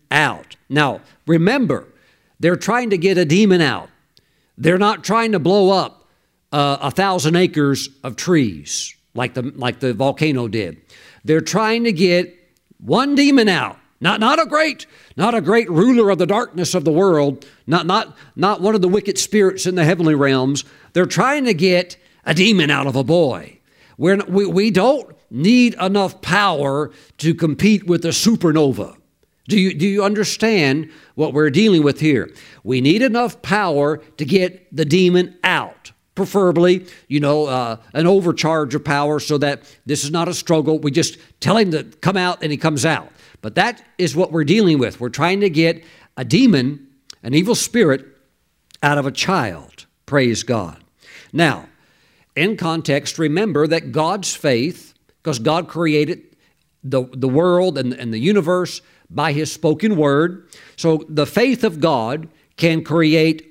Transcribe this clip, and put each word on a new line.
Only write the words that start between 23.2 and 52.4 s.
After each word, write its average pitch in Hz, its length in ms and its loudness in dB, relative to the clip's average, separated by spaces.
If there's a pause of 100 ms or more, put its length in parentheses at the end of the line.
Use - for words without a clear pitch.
We're 175 160 0
n-, 196 160 0
we, 196 160 2
we 190 260 0
don't 220 420 0 (160)
need 233 520 2
enough 190 400 -2
power 151 720 0 (260)
to 165 180 0
compete 170 520 2
with 170 180 0
a 165 40 -2
supernova. 151 840 0 (540)
Do 202 100 2
you, 185 140 2
do 156 120 -2
you 202 180 0
understand 196 840 0 (260)
what 143 180 -2
we're 151 160 2
dealing 175 340 4
with 139 160 0
here? 143 320 0 (320)
We 127 160 -2
need 160 220 2
enough 240 400 -2
power 156 560 0 (180)
to 151 80 -8
get 180 500 -2
the 151 120 -2
demon 180 580 2
out. 147 480 -4 (240)
Preferably, 180 680 2 (240)
you 147 100 -2
know, 147 280 0
uh, 120 300 -4 (160)
an 165 140 0
overcharge 160 680 0
of - 100 -8
power 147 340 -2
so 147 200 -2
that 143 240 -4 (220)
this 143 180 -4
is 143 80 -8
not 170 180 -2
a 175 40 -6
struggle. 156 460 0
We 147 120 -4
just - 260 -2 (220)
tell 196 180 0
him 196 140 2
to 147 120 -4
come - 320 -4
out 180 280 -4
and 151 80 -4
he 143 60 -4
comes 151 280 -2
out. 151 260 -4 (300)
But 110 140 -12
that 226 260 -2 (160)
is 151 200 -2
what 180 160 0
we're 160 100 0
dealing 170 360 4
with. 110 200 -2
We're 123 80 -6
trying 170 320 -2
to 202 100 0
get 165 320 0 (360)
a 131 80 -8
demon, 147 640 2 (360)
an 120 100 -6
evil 185 220 2
spirit, 156 500 0 (800)
out 147 140 0
of 139 80 -2
a 139 60 -4
child. 113 720 -6 (200)
Praise 123 380 0
God. 98 400 -6 (480)
Now, 135 380 -2 (640)
in 180 220 -2